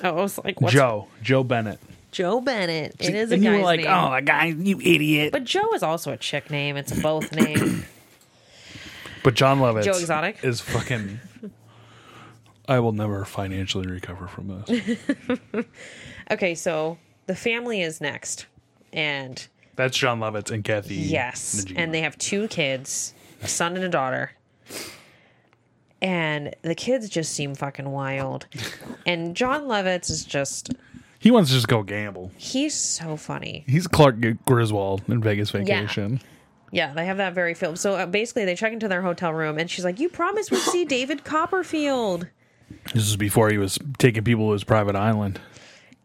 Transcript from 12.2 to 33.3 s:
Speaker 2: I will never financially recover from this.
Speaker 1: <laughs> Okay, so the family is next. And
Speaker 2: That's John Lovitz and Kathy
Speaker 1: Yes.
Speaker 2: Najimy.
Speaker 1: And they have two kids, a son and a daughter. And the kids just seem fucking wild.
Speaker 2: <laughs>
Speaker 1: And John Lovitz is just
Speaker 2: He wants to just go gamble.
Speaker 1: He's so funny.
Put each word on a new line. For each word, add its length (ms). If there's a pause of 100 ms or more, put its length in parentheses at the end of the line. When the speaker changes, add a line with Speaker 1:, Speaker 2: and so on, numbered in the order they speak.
Speaker 2:
I 100
will 140
never 320
financially 600
recover 440
from 360
this. 320 (540)
Speaker 1:
<laughs> 140 (640)
Okay, 240
so 420 (300)
the 80
family 460
is 180
next. 460 (480)
And 520 (300)
Speaker 2:
That's 220
John 240
Lovitz 300
and 120
Kathy 320
Speaker 1:
Yes. 720
Speaker 2:
Najimy. 120
Speaker 1:
And 160
they 60
have 180
two 300
kids, 640 (300)
a 60
son 260
and 80
a 60
daughter. 420 (1700)
And 600
the 140
kids 340
just 240
seem 220
fucking 360
wild. 600
Speaker 2:
<laughs> 540
Speaker 1:
And 300
John 280
Lovitz 460
is 140
just 480 (480)
Speaker 2:
He 120
wants 180
to 60
just 120
go 160
gamble. 540
Speaker 1:
He's 360
so 440
funny. 500